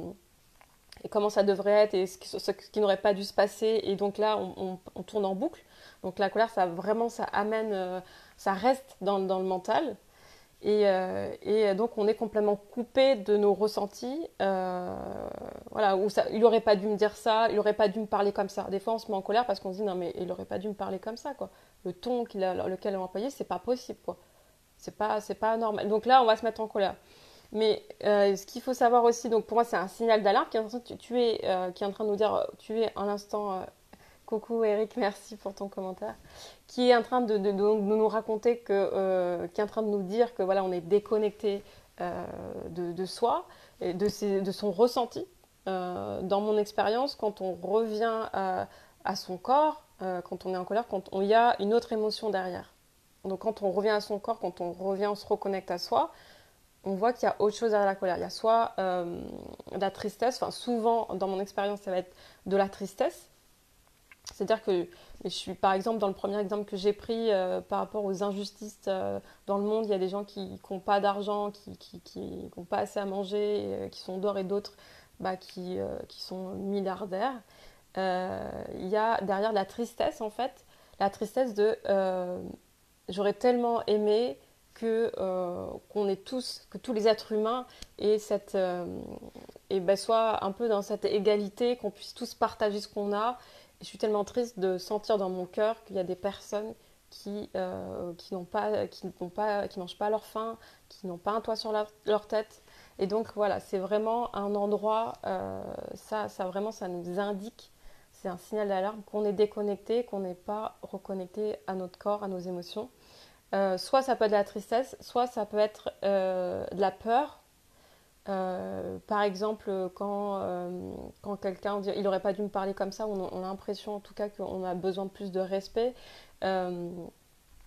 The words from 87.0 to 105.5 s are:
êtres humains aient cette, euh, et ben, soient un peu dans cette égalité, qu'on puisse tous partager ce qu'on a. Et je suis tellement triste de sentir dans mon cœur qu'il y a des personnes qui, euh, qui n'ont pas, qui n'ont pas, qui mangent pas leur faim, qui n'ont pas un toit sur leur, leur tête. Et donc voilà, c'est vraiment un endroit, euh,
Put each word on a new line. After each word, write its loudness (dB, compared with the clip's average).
êtres 2
humains 0
aient 4
cette, -4
euh, 0
et 0
ben, 4
soient 2
un -2
peu -2
dans 2
cette -4
égalité, 2
qu'on -6
puisse -18
tous -10
partager 0
ce -14
qu'on -2
a. -2
Et -18
je -16
suis -16
tellement 2
triste -4
de 0
sentir 0
dans -2
mon -4
cœur -2
qu'il -14
y 0
a -2
des -4
personnes -6
qui, -10
euh, -6
qui -12
n'ont -6
pas, -2
qui -14
n'ont -8
pas, -2
qui -12
mangent -12
pas 0
leur 0
faim, -8
qui -18
n'ont -8
pas -4
un 0
toit -4
sur -6
leur, 0
leur 2
tête. -4
Et 0
donc -2
voilà, 2
c'est -4
vraiment 0
un -2
endroit, 0
euh, -4